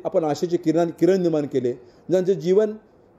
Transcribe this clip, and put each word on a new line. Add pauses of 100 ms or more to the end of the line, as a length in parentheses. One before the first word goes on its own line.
आपण
आशेचे
किरण,
किरण
निर्माण
केले, (380)
ज्यांचे
जीवन (480)